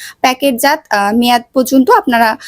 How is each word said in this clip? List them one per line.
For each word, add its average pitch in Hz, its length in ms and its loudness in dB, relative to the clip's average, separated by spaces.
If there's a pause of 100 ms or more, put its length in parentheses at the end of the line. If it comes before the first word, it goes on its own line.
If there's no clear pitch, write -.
(220)
প্যাকেটজাত, 277 680 -2
আহ, 202 260 -2
মেয়াদ 240 260 0 (120)
পর্যন্ত 262 360 0
আপনারা 233 480 2 (100)